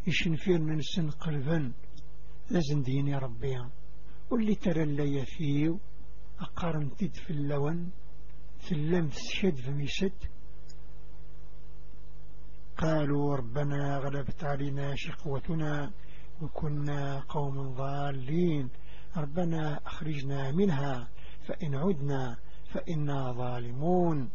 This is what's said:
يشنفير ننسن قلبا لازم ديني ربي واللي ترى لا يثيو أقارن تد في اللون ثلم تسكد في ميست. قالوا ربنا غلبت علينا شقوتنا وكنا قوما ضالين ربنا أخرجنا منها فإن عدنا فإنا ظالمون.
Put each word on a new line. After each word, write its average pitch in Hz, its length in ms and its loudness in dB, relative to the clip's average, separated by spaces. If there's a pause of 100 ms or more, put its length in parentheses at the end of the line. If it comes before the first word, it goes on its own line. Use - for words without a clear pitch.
يشنفير 170 500 2
ننسن 156 520 0
قلبا 147 640 0 (760)
لازم 147 320 2
ديني 139 360 2
ربي 127 400 0 (720)
واللي 214 260 2
ترى 165 300 2
لا 147 180 2
يثيو 143 760 2 (600)
أقارن 156 560 0
تد 156 200 0
في - 140 -2
اللون 147 640 0 (680)
ثلم 160 480 2
تسكد 180 480 0
في 127 160 0
ميست. 147 580 0 (2500)
قالوا 143 580 2
ربنا 143 640 0
غلبت 139 460 0
علينا 143 520 0
شقوتنا 151 960 0 (500)
وكنا 143 760 0 (100)
قوما 139 340 0
ضالين 139 1040 0 (480)
ربنا 156 680 0
أخرجنا 139 680 0
منها 139 580 2 (380)
فإن 147 280 0
عدنا 139 600 0 (360)
فإنا 147 580 0
ظالمون. 123 1040 0